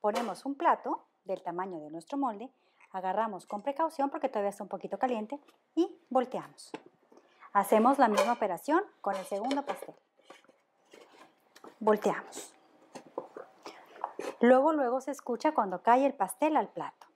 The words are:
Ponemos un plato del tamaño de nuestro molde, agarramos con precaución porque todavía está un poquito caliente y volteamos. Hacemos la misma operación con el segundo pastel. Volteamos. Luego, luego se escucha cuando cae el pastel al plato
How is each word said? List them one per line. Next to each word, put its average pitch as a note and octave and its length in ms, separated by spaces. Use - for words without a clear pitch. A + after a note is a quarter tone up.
Ponemos G#3+ 460
un C#4 80
plato C#4+ 500
del F#3+ 180
tamaño F3+ 380
de D3+ 100
nuestro E3 260
molde, B3 340
agarramos F#3+ 560
con G#3 160
precaución C#4 460
porque C#4+ 200
todavía G3+ 220
está G3+ 120
un F#3+ 60
poquito G3 300
caliente B3 400
y F4+ 200
volteamos. B3+ 640
Hacemos A3 460
la B3+ 100
misma G#3 240
operación A3+ 500
con G3 120
el F#3+ 120
segundo B3+ 380
pastel. - 300
Volteamos. - 760
Luego, C4 320
luego C4 280
se D4 100
escucha C4 420
cuando F#3+ 300
cae C4 240
el C4+ 80
pastel D4 420
al A3+ 120
plato - 480